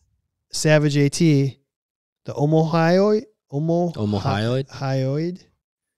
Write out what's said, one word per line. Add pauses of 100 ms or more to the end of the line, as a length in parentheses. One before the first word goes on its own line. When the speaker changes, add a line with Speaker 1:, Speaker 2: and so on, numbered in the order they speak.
(520)
Speaker 1:
Savage
A
T, (680)
the
Omohioid, (280)
Omo-,
Speaker 2:
Omohioid?
Speaker 1:
Hi-,
Hioid? (560)